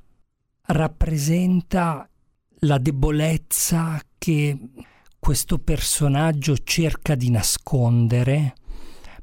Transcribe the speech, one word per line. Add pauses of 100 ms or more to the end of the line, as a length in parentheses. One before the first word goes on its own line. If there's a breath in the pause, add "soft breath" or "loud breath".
(640)
Rappresenta (520)
la
debolezza (180)
che (600 loud breath)
questo
personaggio
cerca
di
nascondere, (680 loud breath)